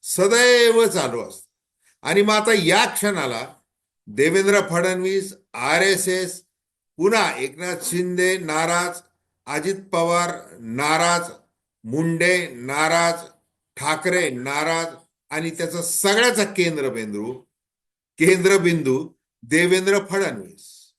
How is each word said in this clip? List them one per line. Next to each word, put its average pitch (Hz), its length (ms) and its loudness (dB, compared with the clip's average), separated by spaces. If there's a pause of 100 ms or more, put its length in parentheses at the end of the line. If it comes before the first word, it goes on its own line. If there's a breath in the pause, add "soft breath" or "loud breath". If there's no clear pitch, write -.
सदैव 233 800 4
चालू 127 360 -2
असतं. - 280 -16 (580)
आणि 185 140 2
मग 214 120 4
आता 214 200 2
या 196 320 4
क्षणाला 139 640 -4 (600)
देवेंद्र 185 540 2 (100)
फडणवीस, 185 640 -2 (200)
आरएसएस, 180 920 0 (540)
पुन्हा 180 400 2
एकनाथ 156 460 -8
शिंदे 180 540 0
नाराज, 175 640 -2 (460)
अजित 156 300 -4 (160)
पवार 170 680 -2
नाराज, 156 600 0 (640)
मुंडे 165 640 0
नाराज, 151 640 0 (640)
ठाकरे 156 520 -2
नाराज 147 560 -4 (440)
आणि 160 200 -6
त्याचा 165 320 -8
सगळ्याचा 208 600 2
केंद्रबिंदू, 127 880 -4 (840)
केंद्रबिंदू 170 920 2 (340)
देवेंद्र 185 560 2 (100)
फडणवीस. 147 880 -8